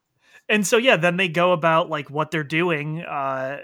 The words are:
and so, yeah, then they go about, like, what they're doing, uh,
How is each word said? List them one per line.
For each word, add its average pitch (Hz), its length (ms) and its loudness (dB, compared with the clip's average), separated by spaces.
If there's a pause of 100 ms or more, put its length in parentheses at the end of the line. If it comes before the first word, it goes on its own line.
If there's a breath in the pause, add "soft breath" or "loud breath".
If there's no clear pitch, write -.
(480 soft breath)
and 214 180 0
so, 240 120 2
yeah, 240 200 4
then 175 200 2
they 190 120 0
go 175 240 2
about, 165 360 2
like, 147 200 -6
what 151 220 -4
they're 156 120 -2
doing, 156 580 -2
uh, 135 640 -6